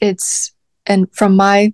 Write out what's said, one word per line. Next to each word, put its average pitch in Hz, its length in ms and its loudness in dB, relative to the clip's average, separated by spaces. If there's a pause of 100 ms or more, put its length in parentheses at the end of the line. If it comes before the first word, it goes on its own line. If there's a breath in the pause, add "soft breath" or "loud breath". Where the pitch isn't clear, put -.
it's, - 520 -6 (320)
and 190 280 0
from 202 220 2
my 202 380 2